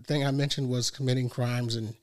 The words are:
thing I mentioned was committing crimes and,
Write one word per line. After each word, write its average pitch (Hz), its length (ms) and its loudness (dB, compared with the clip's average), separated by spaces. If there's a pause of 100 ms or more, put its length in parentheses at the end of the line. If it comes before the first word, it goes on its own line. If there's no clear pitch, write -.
thing 143 180 2
I 139 60 4
mentioned 139 360 2
was 123 220 0
committing 127 400 0
crimes 120 460 -2
and, 113 280 -6